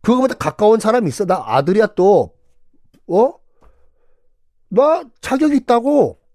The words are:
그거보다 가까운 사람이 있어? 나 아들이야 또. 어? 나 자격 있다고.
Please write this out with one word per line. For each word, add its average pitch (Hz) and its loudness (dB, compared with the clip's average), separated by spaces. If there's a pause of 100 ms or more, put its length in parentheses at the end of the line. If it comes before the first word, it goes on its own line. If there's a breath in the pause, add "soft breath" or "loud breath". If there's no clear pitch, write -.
그거보다 254 0
가까운 214 0
사람이 220 0
있어? 196 -6
나 180 -2
아들이야 170 0
또. 185 2 (760)
어? 226 0 (1300)
나 302 0 (180)
자격 285 -2
있다고. 247 0 (140)